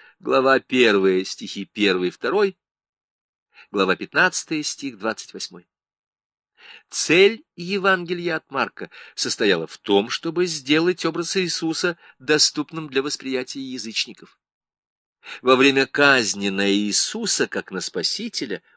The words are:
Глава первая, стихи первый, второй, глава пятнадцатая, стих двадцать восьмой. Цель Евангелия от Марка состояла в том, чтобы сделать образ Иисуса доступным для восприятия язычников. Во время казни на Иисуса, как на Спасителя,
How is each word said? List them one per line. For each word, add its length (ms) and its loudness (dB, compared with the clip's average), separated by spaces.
Глава 400 4
первая, 640 4
стихи 420 -10
первый, 440 0
второй, 460 -2
глава 220 2
пятнадцатая, 680 -2
стих 340 -8
двадцать 380 -6
восьмой. 320 -14
Цель 560 2
Евангелия 800 -2
от 140 -14
Марка 380 -4
состояла 520 0
в 100 -16
том, 320 2
чтобы 380 -4
сделать 580 0
образ 320 -4
Иисуса 640 -2
доступным 720 0
для 140 0
восприятия 580 -8
язычников. 800 -10
Во 160 4
время 300 4
казни 640 2
на 200 0
Иисуса, 800 -2
как 220 -8
на 100 -8
Спасителя, 840 -6